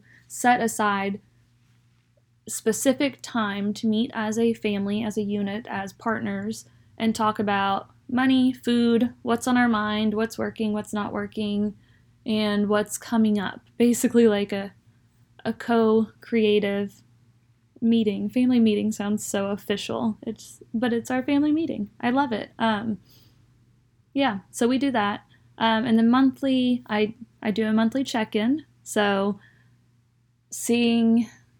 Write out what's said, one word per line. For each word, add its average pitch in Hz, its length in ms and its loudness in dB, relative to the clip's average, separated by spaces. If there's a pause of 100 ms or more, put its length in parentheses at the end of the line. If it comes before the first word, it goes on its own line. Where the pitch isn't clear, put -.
(260)
set - 360 0
aside 202 580 -2 (1300)
specific 262 760 -2
time 202 520 -4
to 214 140 -4
meet 220 260 0
as 214 260 -4
a 233 140 2
family, 208 500 -2
as 214 140 -4
a 214 40 -2
unit, 202 480 -4
as 196 220 -8
partners, 220 720 -6 (340)
and 226 160 0
talk 214 240 0
about 196 520 -2 (200)
money, 254 440 2
food, 240 600 2 (100)
what's 240 220 -2
on 247 120 2
our 247 100 4
mind, 214 460 0
what's 220 240 -4
working, 214 340 -4
what's 208 220 -4
not 208 180 -4
working, 208 640 -4 (500)
and 208 440 0
what's 208 280 0
coming 220 400 2
up. 190 220 -6 (180)
Basically, 240 480 4
like, 208 280 2
a, 196 180 -6 (720)
a 226 80 -4
co-creative 214 1500 0 (800)
meeting. 214 480 2
Family 254 320 4
meeting 214 320 2
sounds 208 320 -4
so 196 220 -2
official. 214 760 -4
It's, - 420 -14 (100)
but 233 200 0
it's 233 180 -4
our 254 120 -2
family 294 280 2
meeting. 294 380 -2 (100)
I 240 120 -2
love 269 200 0
it. 202 260 -6
Um, 220 420 -2 (1120)
yeah, 254 260 0 (100)
so 240 200 0
we 262 80 2
do 269 140 0
that. 214 340 -2 (320)
Um, 226 280 2
and 226 120 4
then 226 120 4
monthly, 262 800 2
I, 214 280 -2 (260)
I 220 100 -2
do 220 140 -2
a 214 80 0
monthly 226 300 2
check-in. 233 640 -2 (180)
So 202 560 0 (1120)
seeing, 233 760 2 (300)